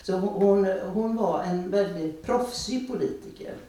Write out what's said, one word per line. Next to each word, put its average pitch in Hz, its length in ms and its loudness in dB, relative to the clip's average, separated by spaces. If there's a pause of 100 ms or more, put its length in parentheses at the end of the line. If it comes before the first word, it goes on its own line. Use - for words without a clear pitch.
Så 190 100 -2
hon, 190 300 0
hon, 196 240 6 (260)
hon 226 240 0
var 190 260 0
en 180 280 -2
väldigt 170 520 0
proffsig 247 640 -2
politiker. - 680 -6 (140)